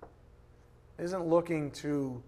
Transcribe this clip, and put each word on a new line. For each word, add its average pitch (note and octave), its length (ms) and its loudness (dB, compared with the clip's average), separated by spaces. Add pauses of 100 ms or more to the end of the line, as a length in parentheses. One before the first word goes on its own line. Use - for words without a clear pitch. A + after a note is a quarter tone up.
(1000)
Isn't F3 260 -2
looking E3 460 2
to C#3 560 -2